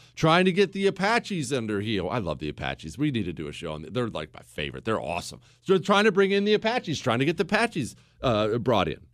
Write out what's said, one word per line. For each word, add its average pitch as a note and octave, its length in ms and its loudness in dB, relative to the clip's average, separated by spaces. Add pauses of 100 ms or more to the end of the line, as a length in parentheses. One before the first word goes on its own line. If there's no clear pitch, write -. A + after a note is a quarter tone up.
(160)
trying E3 300 6
to F#3+ 80 4
get G3 180 2
the G3 160 0
Apaches F#3+ 640 0
under A2 300 -2
heel. G2+ 280 -2
I A#2+ 100 -2
love D#2+ 200 -4
the D2+ 80 -6
Apaches. D2 500 -8
We D3 140 0
need A2 140 -2
to F2 80 -4
do D2+ 160 -8
a - 20 -8
show D#2+ 220 -8
on D2+ 80 -8
the, D#2 100 -14
they're, A#2+ 160 -2
like, D#2+ 260 -8
my - 80 -20
favorite. C2+ 440 -10
They're G#2 160 0
awesome. E2 400 -8 (220)
So F#3 100 2
they're F#3+ 100 2
trying G3+ 220 4
to G#3+ 80 4
bring G3 180 4
in G3+ 140 2
the G#3+ 80 2
Apaches, A3 480 0
trying A#2 180 2
to C#3 60 2
get E3 100 0
the G3 80 -2
Apaches, G#3 500 0 (280)
uh, A2 360 2
brought G2+ 300 2
in. C2+ 140 -4 (120)